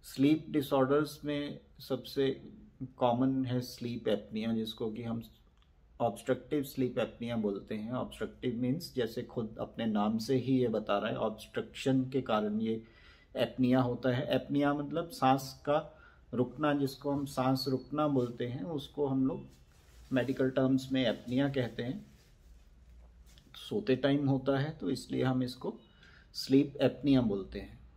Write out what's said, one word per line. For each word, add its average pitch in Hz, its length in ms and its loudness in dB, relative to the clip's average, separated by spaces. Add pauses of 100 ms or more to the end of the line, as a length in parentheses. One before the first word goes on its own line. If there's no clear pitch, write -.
Sleep 151 460 4
disorders 143 720 2
में 143 360 -4 (200)
सबसे 135 480 -2 (680)
common 131 500 2
है 123 160 0
sleep 120 460 -6
apnea, 110 460 -2
जिसको 110 360 -4
कि 113 120 -8
हम 117 200 -4 (760)
obstructive 127 640 0
sleep 127 340 -2
apnea 117 380 -4
बोलते 104 380 -2
हैं। 107 180 -6
Obstructive 113 640 -4
means 127 400 -2
जैसे 117 300 -2
खुद 110 360 -8
अपने 113 260 -6
नाम 107 320 2
से 135 180 0
ही 127 220 2
ये 123 100 4
बता 107 300 0
रहा 107 120 -2
है, 127 60 -2
ऑब्स्ट्रक्शन 123 920 -2
के 135 120 0
कारण 107 380 0
ये 113 120 0 (600)
apnea 127 460 2
होता 131 300 0
है। 127 160 0 (100)
Apnea 143 380 2
मतलब 151 360 -4
सांस 135 420 2 (140)
का 147 120 2 (560)
रुकना, 127 400 0
जिसको 143 360 -2
हम 139 160 0
सांस 131 420 0
रुकना 143 400 0
बोलते 123 380 0
हैं, 131 180 -6
उसको 147 420 -4
हम 135 200 2
लोग 160 200 -2 (680)
medical 131 380 2
terms 131 420 2
में 131 120 2
apnea 123 460 0
कहते 123 320 -2
हैं। 131 220 -6 (1500)
सोते 123 400 0
time 143 300 2
होता 135 300 2
है 147 140 0
तो - 180 -6
इसलिए 127 340 -2
हम 127 180 2
इसको 127 320 -6 (600)
sleep 139 480 4
apnea 131 400 4
बोलते 101 380 -2
हैं। - 200 -16 (160)